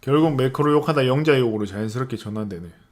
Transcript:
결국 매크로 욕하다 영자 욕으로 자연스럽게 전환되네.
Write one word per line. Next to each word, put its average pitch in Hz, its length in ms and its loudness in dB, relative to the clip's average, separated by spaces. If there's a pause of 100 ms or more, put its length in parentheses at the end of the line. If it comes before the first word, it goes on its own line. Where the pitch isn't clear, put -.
결국 151 340 2
매크로 131 380 0
욕하다 147 340 2
영자 143 320 2
욕으로 107 260 0
자연스럽게 110 500 -6
전환되네. 104 500 -10 (260)